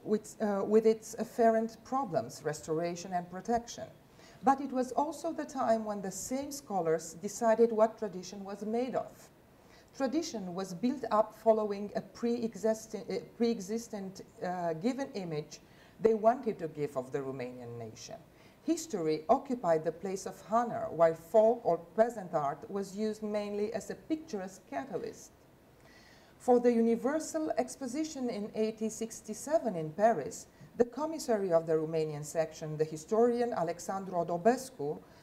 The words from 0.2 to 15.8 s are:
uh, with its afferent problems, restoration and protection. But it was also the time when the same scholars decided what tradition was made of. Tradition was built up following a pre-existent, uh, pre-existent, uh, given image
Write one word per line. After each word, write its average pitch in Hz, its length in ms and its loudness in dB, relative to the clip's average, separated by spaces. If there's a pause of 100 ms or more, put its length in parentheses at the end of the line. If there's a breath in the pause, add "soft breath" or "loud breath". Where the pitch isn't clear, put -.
uh, 208 240 0
with 220 220 6
its 220 300 2
afferent 226 680 2
problems, 180 580 -4
restoration 170 720 -2
and 175 180 -2
protection. 226 540 -2 (580 loud breath)
But 269 180 4
it 269 120 -6
was 254 200 0
also 320 400 0
the 302 120 -6
time 226 400 2
when 208 180 -6
the 190 80 -6
same 277 400 -6
scholars 170 720 0
decided 226 480 4
what 220 280 4
tradition 196 460 -8
was 202 200 -10
made 226 300 -2
of. - 360 -8 (640 loud breath)
Tradition 233 600 -4
was 185 180 -6
built 247 380 -2
up 220 240 2
following 208 640 2
a - 40 -2
pre-existent, 220 1120 -2
uh, 190 60 -2 (200)
pre-existent, 208 840 -2 (200)
uh, 175 320 -2
given 254 380 -2
image 160 480 -6 (400 loud breath)